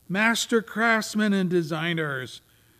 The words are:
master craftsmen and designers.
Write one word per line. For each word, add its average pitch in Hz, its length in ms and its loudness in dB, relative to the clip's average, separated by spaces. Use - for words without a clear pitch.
master 220 540 2
craftsmen 214 720 0
and 185 160 2
designers. 160 920 -2